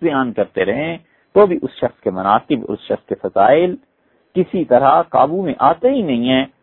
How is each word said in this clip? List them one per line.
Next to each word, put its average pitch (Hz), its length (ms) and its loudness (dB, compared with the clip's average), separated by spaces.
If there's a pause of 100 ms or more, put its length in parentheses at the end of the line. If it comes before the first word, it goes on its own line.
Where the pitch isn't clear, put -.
بیان 135 320 -2
کرتے 95 320 -4
رہیں 156 320 -6 (380)
تو 208 120 6
بھی 175 120 -2
اس 131 160 -8
شخص - 260 -6
کے 104 100 -4
مناقب، 101 540 0
اس 104 160 -6
شخص - 240 -8
کے 101 120 -6
فضائل 139 580 2 (600)
کسی 180 300 -2
طرح 135 440 4
قابو 151 340 0
میں 156 180 -4
آتے 165 280 2
ہی 269 140 -2
نہیں 127 260 -2
ہیں۔ 131 160 0 (180)